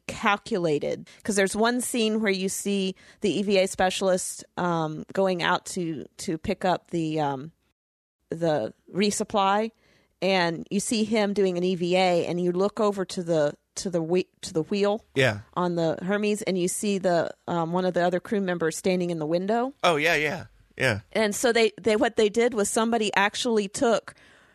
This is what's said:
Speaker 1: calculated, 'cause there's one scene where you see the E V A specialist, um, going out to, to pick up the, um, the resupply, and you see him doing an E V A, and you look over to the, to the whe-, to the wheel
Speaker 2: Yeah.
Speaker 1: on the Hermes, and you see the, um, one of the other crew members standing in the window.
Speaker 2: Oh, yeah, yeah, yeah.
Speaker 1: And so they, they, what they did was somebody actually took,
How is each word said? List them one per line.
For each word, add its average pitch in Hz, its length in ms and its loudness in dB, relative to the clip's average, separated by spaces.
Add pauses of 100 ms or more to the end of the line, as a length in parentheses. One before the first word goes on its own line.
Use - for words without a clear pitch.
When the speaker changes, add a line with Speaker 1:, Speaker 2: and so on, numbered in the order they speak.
Speaker 1:
calculated, 170 1000 -2 (160)
'cause 208 120 -4
there's 196 200 2
one 233 260 2
scene 220 400 0
where 214 100 2
you 190 180 0
see 190 460 -2 (260)
the 185 80 0 (100)
E 208 40 0
V 196 160 2
A 185 80 2
specialist, 185 760 -2 (140)
um, 160 560 -2
going 185 300 0
out 175 240 2
to, 165 380 -6 (120)
to 160 200 -6
pick - 280 -4
up 180 260 -2
the, 156 280 -2
um, 139 320 -4 (800)
the 160 420 -2 (200)
resupply, 208 800 0 (500)
and 175 500 0
you 202 80 0
see 214 240 0
him 208 300 0
doing 190 240 2
an 175 60 -2
E 185 120 2
V 175 200 0
A, 180 300 4
and 175 160 -2
you 180 100 2
look 190 280 0
over 202 260 0
to - 160 -8
the, 160 320 2 (220)
to - 160 -6
the 170 100 0
whe-, 175 240 0 (160)
to - 100 -12
the 160 120 0
wheel 202 500 0
Speaker 2:
Yeah. 131 280 2 (140)
Speaker 1:
on 175 200 0
the 165 260 0
Hermes, 208 400 -2
and 185 160 -2
you 175 120 0
see 202 280 -2
the, 175 320 0 (180)
um, 170 240 -2
one 180 140 0
of 180 80 0
the 180 100 0
other 180 160 2
crew 202 220 -2
members 175 360 -2
standing 180 340 0
in 165 80 -4
the 151 80 -4
window. 208 560 -2
Speaker 2:
Oh, 175 140 4
yeah, 160 180 2
yeah, 151 300 -2 (300)
yeah. 113 260 0 (100)
Speaker 1:
And 208 240 0
so 247 160 2
they, 226 280 4
they, 214 180 2
what 226 180 2
they 220 140 4
did 233 260 2
was 202 140 0
somebody 226 460 0
actually 208 520 0
took, - 480 0 (400)